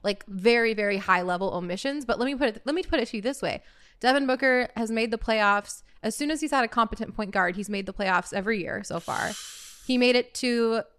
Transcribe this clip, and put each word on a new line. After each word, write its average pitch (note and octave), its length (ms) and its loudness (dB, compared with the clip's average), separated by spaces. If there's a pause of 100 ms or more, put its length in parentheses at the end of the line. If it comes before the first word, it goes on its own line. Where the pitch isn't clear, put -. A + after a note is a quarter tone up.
like, G3+ 240 -2
very, A3+ 460 4
very G3+ 240 0
high F#3+ 240 2
level F3+ 320 0
omissions. G3 520 -4
But A#3 120 0
let A#3+ 80 0
me C#4 100 -2
put B3+ 120 2
it, G#3+ 180 -4
let D4 80 -2
me F4+ 100 0
put E4 180 0
it - 80 -2
to A3+ 80 -6
you G3+ 40 -4
this C4 220 -4
way. C3+ 180 -4 (380)
Devin C4+ 260 4
Booker B3+ 520 2
has A3+ 120 -2
made A3 220 0
the A3+ 80 -2
playoffs. G#3 640 2 (180)
As A3 140 -2
soon D4 160 -2
as D#4 100 -2
he's D#4 100 -2
had C4 120 4
a A3+ 60 -2
competent A3 460 -2
point G#3 160 -4
guard, F3+ 260 2
he's G3+ 120 -6
made G3 160 -4
the F#3+ 80 -8
playoffs F#3 400 0
every G3+ 280 0
year - 220 -4
so - 180 -6
far. - 300 -4 (540)
He B3+ 120 2
made B3 180 6
it B3 200 0
to A#3 480 0 (160)